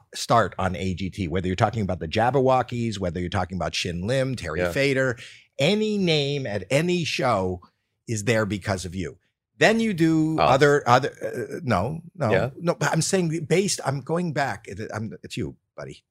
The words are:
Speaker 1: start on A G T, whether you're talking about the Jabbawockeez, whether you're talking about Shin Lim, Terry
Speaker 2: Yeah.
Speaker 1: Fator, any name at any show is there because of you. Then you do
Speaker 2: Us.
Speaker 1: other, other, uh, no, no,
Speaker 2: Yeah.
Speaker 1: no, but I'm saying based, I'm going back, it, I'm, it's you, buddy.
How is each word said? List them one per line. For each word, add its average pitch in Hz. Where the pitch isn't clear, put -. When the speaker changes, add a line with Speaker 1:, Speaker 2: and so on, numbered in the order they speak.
Speaker 1:
start 113
on 92
A 92
G 92
T, 92
whether 87
you're 92
talking 107
about 90
the 82
Jabbawockeez, 120
whether 90
you're 87
talking 92
about 80
Shin 87
Lim, 131
Terry 85
Speaker 2:
Yeah. 87
Speaker 1:
Fator, 135
any 208
name 143
at 101
any 170
show 95
is 107
there 110
because 95
of 87
you. 82
Then 208
you 220
do 160
Speaker 2:
Us. 151
Speaker 1:
other, 143
other, 131
uh, -
no, 120
no, 139
Speaker 2:
Yeah. 98
Speaker 1:
no, 170
but 147
I'm 160
saying 170
based, 175
I'm 139
going 170
back, 131
it, 98
I'm, 107
it's -
you, 69
buddy. 69